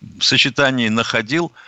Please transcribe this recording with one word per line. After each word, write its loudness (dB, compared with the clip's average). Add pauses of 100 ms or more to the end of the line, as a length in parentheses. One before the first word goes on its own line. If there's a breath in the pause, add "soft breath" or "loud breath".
в -12
сочетании 2
находил -2 (160 loud breath)